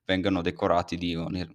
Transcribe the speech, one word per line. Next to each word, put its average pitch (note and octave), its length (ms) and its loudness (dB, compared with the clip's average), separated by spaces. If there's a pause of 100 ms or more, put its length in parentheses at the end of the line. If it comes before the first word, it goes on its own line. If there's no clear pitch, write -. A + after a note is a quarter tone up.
vengano F#2 360 2
decorati F2 560 0
di F2 180 -2
onor-, E2+ 400 -4